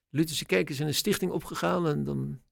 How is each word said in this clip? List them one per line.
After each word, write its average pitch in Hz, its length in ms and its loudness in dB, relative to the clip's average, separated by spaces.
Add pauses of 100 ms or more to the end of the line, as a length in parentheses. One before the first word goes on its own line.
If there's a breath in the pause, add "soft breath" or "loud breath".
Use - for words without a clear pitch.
(100)
Lutherse 151 340 -2
Kerk 180 260 2
is 139 100 -4
in 151 60 0
een 147 80 0
stichting 185 380 0
opgegaan." 175 540 0
En 147 180 2
dan 139 360 -4 (120)